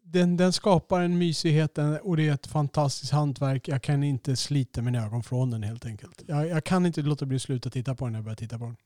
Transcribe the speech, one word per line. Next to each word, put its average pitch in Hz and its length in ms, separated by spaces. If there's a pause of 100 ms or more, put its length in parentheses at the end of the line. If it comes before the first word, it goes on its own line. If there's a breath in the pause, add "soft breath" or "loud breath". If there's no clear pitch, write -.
Den, 175 340
den 180 160
skapar 180 480
en 175 180
mysighet, 160 600
en, 151 200
och 175 180
det 156 120
är 147 60
ett - 120
fantastiskt 143 640
hantverk. 143 560
Jag 135 140
kan 139 200
inte 139 340
slita 131 460
mina 120 240
ögon 113 160
från 127 280
den 113 120
helt 113 240
enkelt. - 400
Jag, 151 220
jag 165 160
kan 180 220
inte 160 160
låta 143 240
bli 135 100
att 127 60
sluta 127 280
titta 127 240
på 131 100
den 117 80
när 110 60
jag 107 60
börjar 110 120
titta 113 220
på 117 60
den. 117 220